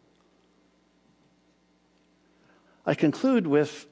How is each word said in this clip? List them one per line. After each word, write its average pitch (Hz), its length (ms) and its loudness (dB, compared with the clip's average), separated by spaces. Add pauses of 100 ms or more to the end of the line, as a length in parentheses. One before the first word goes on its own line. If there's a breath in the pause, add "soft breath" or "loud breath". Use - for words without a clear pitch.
(2750 soft breath)
I 156 80 0
conclude 226 500 0
with 147 460 -2